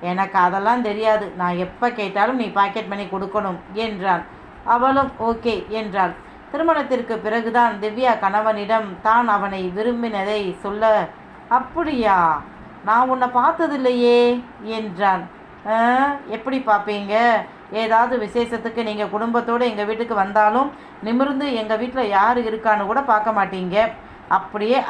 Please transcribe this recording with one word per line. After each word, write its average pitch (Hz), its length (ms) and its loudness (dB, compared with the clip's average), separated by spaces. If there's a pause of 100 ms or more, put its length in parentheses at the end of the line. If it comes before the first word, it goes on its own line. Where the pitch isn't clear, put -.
"எனக்கு 190 360 -2
அதெல்லாம் 196 440 2
தெரியாது, 214 440 0 (100)
நான் 180 280 -2
எப்ப 240 260 -2
கேட்டாலும் 220 520 0
நீ 220 100 -2
பாக்கெட் 196 400 0
மணி 202 140 -6
கொடுக்கணும்" 190 520 -4 (260)
என்றான். 190 380 -2 (440)
அவளும் 262 440 2 (100)
ஓகே 226 340 -2 (140)
என்றாள். 196 440 -2 (360)
திருமணத்திற்கு 277 680 0
பிறகுதான் 226 640 0
திவ்யா 220 380 0
கணவனிடம் 208 680 0 (140)
தான் 233 260 4
அவனை 196 340 -2 (140)
விரும்பினதை 214 680 -2 (220)
சொல்ல, 214 280 2 (580)
"அப்படியா, 254 680 0 (680)
நான் 233 240 4
உன்னை 254 200 0 (100)
பார்த்ததில்லையே" 247 840 2 (580)
என்றான். 190 460 0 (420)
"ஆ, 220 140 0 (480)
எப்படி 254 320 -4
பார்ப்பீங்க? 208 540 0 (580)
ஏதாவது 226 460 2
விசேஷத்துக்கு 226 680 -4
நீங்க 214 200 -4
குடும்பத்தோட 233 560 -2
எங்க 214 240 0
வீட்டுக்கு 226 300 -4
வந்தாலும் 214 560 2 (320)
நிமிர்ந்து 269 520 0
எங்க 220 220 -2
வீட்ல 247 300 -4
யாரு 208 360 2
இருக்கான்னு 214 440 0
கூட 233 160 0
பார்க்க 214 360 2
மாட்டீங்க. 185 380 -2 (520)
அப்படியே 208 500 0 (120)